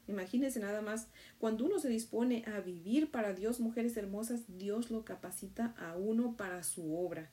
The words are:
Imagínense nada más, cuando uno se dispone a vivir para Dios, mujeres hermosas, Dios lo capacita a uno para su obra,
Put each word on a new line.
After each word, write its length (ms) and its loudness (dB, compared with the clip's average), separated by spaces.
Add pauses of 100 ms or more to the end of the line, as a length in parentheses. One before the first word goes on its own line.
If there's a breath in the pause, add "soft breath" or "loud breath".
Imagínense 540 0
nada 200 0
más, 280 -2 (300 loud breath)
cuando 260 2
uno 160 4
se 80 0
dispone 580 2
a 140 -2
vivir 500 2
para 220 0
Dios, 260 0
mujeres 380 0
hermosas, 500 -2
Dios 440 -2
lo 140 -2
capacita 720 -4
a 200 -6
uno 400 4
para 260 -4
su 340 -2
obra, 360 -2